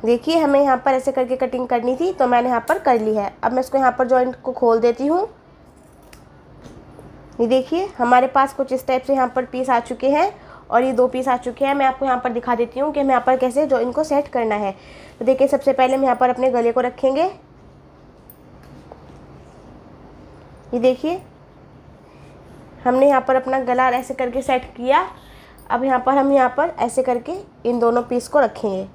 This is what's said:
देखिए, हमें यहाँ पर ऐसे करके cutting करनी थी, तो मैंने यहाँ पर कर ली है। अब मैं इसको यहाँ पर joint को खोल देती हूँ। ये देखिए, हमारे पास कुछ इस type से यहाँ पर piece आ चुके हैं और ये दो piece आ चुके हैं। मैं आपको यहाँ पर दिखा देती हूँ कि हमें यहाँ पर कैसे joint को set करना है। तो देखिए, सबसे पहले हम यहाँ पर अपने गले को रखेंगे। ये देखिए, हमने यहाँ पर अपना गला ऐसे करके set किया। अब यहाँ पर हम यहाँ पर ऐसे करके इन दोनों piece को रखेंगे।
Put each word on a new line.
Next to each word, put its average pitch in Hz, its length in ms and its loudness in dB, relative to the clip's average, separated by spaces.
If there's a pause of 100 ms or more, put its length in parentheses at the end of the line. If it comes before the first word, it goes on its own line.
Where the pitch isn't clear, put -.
देखिए, 240 320 2
हमें 285 220 4
यहाँ 269 180 4
पर 262 160 0
ऐसे 262 180 -2
करके 254 240 -2
cutting 254 320 -4
करनी 247 280 0
थी, 349 160 -2
तो 277 140 0
मैंने 247 220 2
यहाँ 233 200 -2
पर 349 100 2
कर 240 220 2
ली 214 140 -2
है। 202 180 -4 (100)
अब 233 100 0
मैं 254 80 0
इसको 262 180 -2
यहाँ 262 140 4
पर 254 160 -2
joint 254 340 2
को 254 120 -8
खोल 233 260 2
देती 240 260 0
हूँ। 359 220 0 (2000)
ये 233 80 0
देखिए, 262 400 0 (120)
हमारे 247 300 2
पास 277 260 0
कुछ 262 180 -4
इस 254 140 -4
type 254 160 0
से 277 120 0
यहाँ 254 140 0
पर 247 180 -4
piece 254 240 -6
आ 240 100 4
चुके 247 300 -2
हैं 330 200 2 (400)
और 240 120 2
ये 262 100 0
दो 247 160 2
piece 254 200 -4
आ 247 100 0
चुके 247 260 -6
हैं। 277 100 0
मैं 277 120 0
आपको 262 200 -2
यहाँ 247 140 0
पर 247 120 -4
दिखा 240 220 -2
देती 233 260 -4
हूँ 294 120 -2
कि 285 80 -2
हमें 269 100 0
यहाँ 240 120 2
पर 262 140 2
कैसे 254 300 0
joint 247 280 -2
को 311 100 -2
set 294 240 -2
करना 226 280 -2
है। 202 180 -4 (440)
तो 226 60 -8
देखिए, 262 240 4
सबसे 277 240 0
पहले 254 220 2
हम 269 100 0
यहाँ 254 120 2
पर 247 140 2
अपने 247 200 0
गले 233 220 0
को 247 80 0
रखेंगे। 269 440 0 (3500)
ये 240 140 -4
देखिए, 277 400 0 (1600)
हमने 254 240 4
यहाँ 269 140 4
पर 262 140 0
अपना 262 240 -2
गला 254 300 0
ऐसे 254 240 -4
करके 254 280 -4
set 254 240 -2
किया। 277 400 0 (640)
अब 214 140 -2
यहाँ 262 160 2
पर 262 160 2
हम 277 160 2
यहाँ 254 240 4
पर 320 240 -2
ऐसे 240 220 -2
करके 254 300 -2 (320)
इन 240 140 0
दोनों 233 260 2
piece 240 240 -4
को 294 120 2
रखेंगे। 202 540 -2